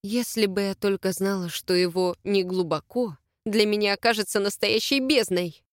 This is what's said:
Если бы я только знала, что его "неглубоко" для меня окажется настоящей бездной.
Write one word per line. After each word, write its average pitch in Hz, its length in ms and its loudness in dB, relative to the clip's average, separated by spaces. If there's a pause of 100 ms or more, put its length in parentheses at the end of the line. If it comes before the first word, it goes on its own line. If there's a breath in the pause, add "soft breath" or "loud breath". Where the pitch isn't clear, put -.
Если 226 440 -2
бы 190 140 -2
я 196 160 -2
только 196 340 0
знала, 190 380 -2
что - 260 -4
его 180 480 2
"неглубоко" 185 960 -2 (260)
для 214 220 2
меня 208 280 2
окажется 214 440 0
настоящей 214 600 0
бездной. 214 720 0